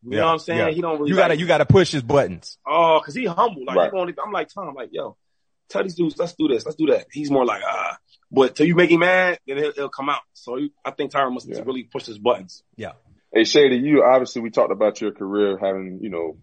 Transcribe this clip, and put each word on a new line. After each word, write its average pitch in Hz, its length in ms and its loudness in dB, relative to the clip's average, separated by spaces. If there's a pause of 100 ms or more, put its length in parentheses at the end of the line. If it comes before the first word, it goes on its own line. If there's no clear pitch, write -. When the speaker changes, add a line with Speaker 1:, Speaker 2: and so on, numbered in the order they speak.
Speaker 1:
You 123 60 -12
Speaker 2:
Yeah. - 80 -2
Speaker 1:
know - 80 2
what 165 60 2
I'm 156 60 -2
saying? 170 200 -4
Speaker 2:
Yeah. - 120 0
Speaker 1:
He 165 100 -4
don't 165 180 -4
really, 147 120 -2
Speaker 2:
You 190 40 2
gotta, 180 180 4
Speaker 1:
like, 151 60 -2
Speaker 2:
you 175 80 -4
gotta 151 180 2
push 185 260 6
his 143 120 -4
buttons. 117 540 0 (100)
Speaker 1:
Oh, 160 360 4
'cause 147 120 -12
he 247 100 -6
humble. 180 400 -2
Like, 135 100 -4
Speaker 3:
Right. 175 160 2
Speaker 1:
he 190 60 -8
won't 180 120 -4
even, 165 160 -14
I'm 214 60 -10
like, 170 220 -6
"Tom, 175 220 -12
like, 123 160 -14
yo, 123 260 -10 (520)
tell 196 140 -4
these 185 120 -8
dudes, 165 220 -2
let's 170 180 -4
do 160 120 -2
this. 120 180 0
Let's 156 120 -10
do 156 100 0
that." 120 240 2
He's 147 200 -6
more 131 140 4
like, 104 200 -2
"Ah." 104 320 -4 (340)
But 131 240 4
till 151 120 2
you 170 80 2
make 165 160 4
him 165 80 4
mad, 180 480 2
then 135 100 -6
he'll, 147 160 -2
he'll 143 160 -6
come 135 200 -8
out. 135 120 -4 (120)
So - 240 -12
he, 147 140 -6 (140)
I 131 60 -8
think 139 200 -6
Tyron 139 220 0
must 123 160 -12
Speaker 3:
Yeah. 110 160 -10
Speaker 1:
really 127 180 -6
push 117 220 -12
his 110 140 -14
buttons. 120 440 -2 (120)
Speaker 2:
Yeah. 104 180 -12 (400)
Speaker 3:
Hey, 110 120 4
Shady, 135 320 4
you, 139 260 4
obviously 127 380 2
we 113 100 -8
talked 120 200 0
about 104 300 0
your 104 100 -4
career 101 460 -2
having, 95 440 -6
you 110 80 -10
know 82 340 -8